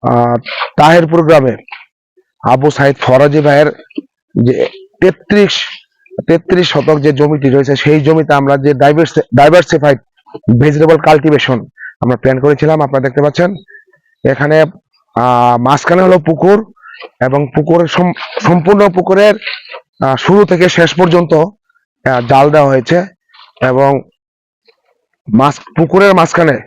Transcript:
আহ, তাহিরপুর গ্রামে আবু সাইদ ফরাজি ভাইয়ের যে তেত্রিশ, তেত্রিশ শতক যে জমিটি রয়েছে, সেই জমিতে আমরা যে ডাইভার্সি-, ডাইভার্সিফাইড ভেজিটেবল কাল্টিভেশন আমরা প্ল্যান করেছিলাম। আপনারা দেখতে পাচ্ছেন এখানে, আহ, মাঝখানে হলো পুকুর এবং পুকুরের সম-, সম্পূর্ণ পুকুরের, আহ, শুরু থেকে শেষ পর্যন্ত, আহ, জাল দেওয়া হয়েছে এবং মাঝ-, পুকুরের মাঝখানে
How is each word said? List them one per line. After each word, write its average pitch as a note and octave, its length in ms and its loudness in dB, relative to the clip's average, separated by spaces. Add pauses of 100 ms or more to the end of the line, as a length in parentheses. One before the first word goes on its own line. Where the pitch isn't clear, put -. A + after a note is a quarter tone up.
আহ, A#2+ 340 0 (400)
তাহিরপুর E3 500 2
গ্রামে C#3 280 2 (880)
আবু C3 280 0
সাইদ C#3 260 -2
ফরাজি C#3+ 440 0
ভাইয়ের D3 280 2 (680)
যে A#2+ 200 0 (460)
তেত্রিশ, F#3+ 540 0 (720)
তেত্রিশ E3+ 420 0
শতক D3+ 320 -2
যে D3 120 0
জমিটি C#3+ 380 0
রয়েছে, C#3 260 0
সেই D3+ 240 0
জমিতে D3+ 340 0
আমরা C#3 220 0
যে C#3 180 0
ডাইভার্সি-, C#3+ 520 0 (100)
ডাইভার্সিফাইড D3 640 2 (600)
ভেজিটেবল D3+ 460 2
কাল্টিভেশন D3 520 0 (420)
আমরা B2 160 -2
প্ল্যান C3 240 -2
করেছিলাম। D3+ 420 0
আপনারা C3+ 240 -4
দেখতে C3 160 -4
পাচ্ছেন E3 280 -2 (760)
এখানে, C#3+ 320 -2 (600)
আহ, B2 380 0 (120)
মাঝখানে D3 360 0
হলো F#3 160 4
পুকুর E3 400 0 (640)
এবং C3 200 -2 (140)
পুকুরের E3 340 0
সম-, F3 300 -4 (220)
সম্পূর্ণ F3+ 480 2
পুকুরের, F#3+ 460 2 (680)
আহ, C3+ 120 -2
শুরু G3 280 2
থেকে F3+ 240 0
শেষ E3+ 260 0
পর্যন্ত, E3+ 380 0 (720)
আহ, B2+ 240 -2
জাল C3+ 220 4
দেওয়া D3 220 2
হয়েছে C3 260 0 (640)
এবং C3 300 0 (1400)
মাঝ-, C3 360 0 (120)
পুকুরের F#3+ 380 2
মাঝখানে E3 420 0 (100)